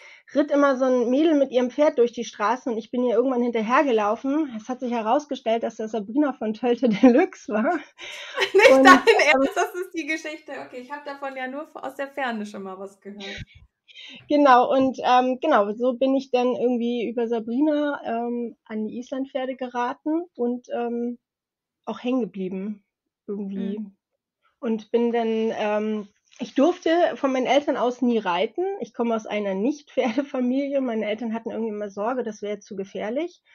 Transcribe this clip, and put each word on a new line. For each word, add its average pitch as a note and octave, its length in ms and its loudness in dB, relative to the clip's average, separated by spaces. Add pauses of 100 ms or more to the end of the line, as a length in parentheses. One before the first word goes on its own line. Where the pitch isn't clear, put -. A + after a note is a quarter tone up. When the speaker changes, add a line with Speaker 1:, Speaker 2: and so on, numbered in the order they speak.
(360)
Speaker 1:
ritt D4+ 160 2
immer C#4+ 260 4
so C4 80 0
ein B3 240 2
Mädel D4+ 260 4
mit C4+ 160 2
ihrem B3 200 0
Pferd D4+ 260 2
durch A#3 140 4
die A#3 140 -8
Straßen A#3 460 -2
und G#3+ 60 -4
ich A3 140 -8
bin B3 120 -2
ihr A#3 120 0
irgendwann B3 260 2
hinterhergelaufen. A#3+ 1160 0
Es A3 120 -14
hat B3+ 120 -8
sich A#3+ 100 -4
herausgestellt, A#3 720 0
dass - 140 -6
das A3 140 -8
Sabrina A#3 420 -2
von A3 200 -4
Tölte A#3+ 360 0
<laughs> G3 120 0
Deluxe C4 500 6
war. G#3+ 120 0
Speaker 2:
<laughs> - 920 -6
Nicht A4+ 180 10
Speaker 1:
Und, C4+ 140 8
Speaker 2:
dein - 120 10
Speaker 1:
ähm, E4 340 6
Speaker 2:
Ernst, C4+ 240 2
das - 180 -2
ist F#4 220 -10
die D#4 100 -6
Geschichte. D#4 460 -8 (160)
Okay, B3+ 140 -14
ich B3+ 100 -18
hab D4 140 -12
davon C#4 300 -10
ja B3+ 120 -8
nur C#4+ 260 -10
aus - 220 -12
der C#4 140 -8
Ferne A#3+ 360 -6
schon G#3 180 -14
mal F#3+ 140 -12
was G3 220 -16
gehört. G3+ 420 -16 (840)
Speaker 1:
Genau, C#4 440 6
und, C4 320 2
ähm, B3+ 380 2
genau, A3 320 2
so B3 200 -2
bin C4+ 220 0
ich C4+ 140 -4
dann B3 260 0
irgendwie A#3+ 540 -2
über A#3 180 -4
Sabrina, C#4+ 800 -2
ähm, A#3+ 500 -6 (100)
an G#3+ 220 -6
die G#3+ 120 -12
Island-Pferde C4 560 -6
geraten C4 720 -4 (100)
und, B3 400 -4
ähm, A#3+ 420 -4 (680)
auch G#3+ 180 -10
hängen B3 180 0
geblieben F#3+ 640 -6 (440)
irgendwie. G3+ 520 -6
Speaker 2:
Mhm. G3+ 160 -12 (640)
Speaker 1:
Und A3 320 -6
bin A#3 200 2
dann, A3+ 460 0
ähm, G#3+ 500 -2 (320)
ich - 160 -10
durfte E4 340 2 (260)
von C4+ 180 -2
meinen C4 120 0
Eltern C#4+ 320 2
aus B3 240 -2
nie A#3+ 160 2
reiten. G3+ 460 -2 (160)
Ich - 140 -10
komme A#3 220 -2
aus A3 120 -6
einer G3+ 260 -4
Nicht-Pferdefamilie. C4+ 1300 -2
Meine A3 240 -2
Eltern A3 280 -4
hatten A3+ 180 -8
irgendwie A3 220 -6
immer G#3 160 -8
Sorge, A3+ 340 -4
das A3 180 -10
wäre G#3 180 -6
zu - 160 -18
gefährlich. G#3 640 -8 (140)